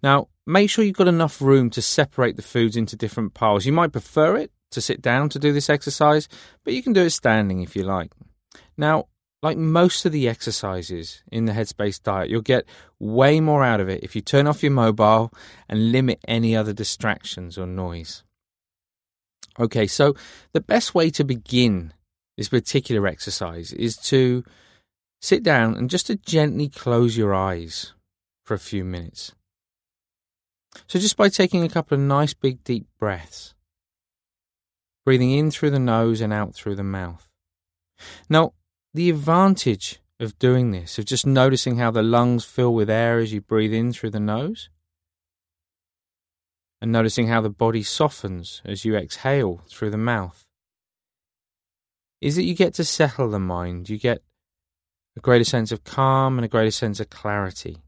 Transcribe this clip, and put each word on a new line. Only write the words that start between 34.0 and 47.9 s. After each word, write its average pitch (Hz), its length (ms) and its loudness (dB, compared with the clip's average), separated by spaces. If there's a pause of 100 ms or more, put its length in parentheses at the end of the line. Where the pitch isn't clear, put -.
breathing 127 280 4
in 151 180 2
through 147 200 -2
the 139 100 0
nose 113 400 2
and 107 120 -2
out 104 220 -4
through 101 220 -8
the 98 80 -8
mouth. 92 440 -8 (1000)
Now, 156 240 2 (420)
the 170 140 0
advantage 160 920 0 (200)
of 110 180 -10
doing 127 320 2
this, 87 280 -8
of 107 80 -8
just - 200 -2
noticing 131 520 2
how 120 120 2
the 113 120 0
lungs 120 420 2
fill 123 300 0
with 110 160 0
air 117 300 2
as 110 120 -4
you 104 80 -6
breathe 107 320 0
in 117 180 -2
through 117 200 -8
the 107 100 -6
nose, 120 480 -6 (2000)
and 113 140 -4
noticing 113 340 2
how 117 140 2
the 107 80 -2
body 113 340 -2
softens 95 840 -4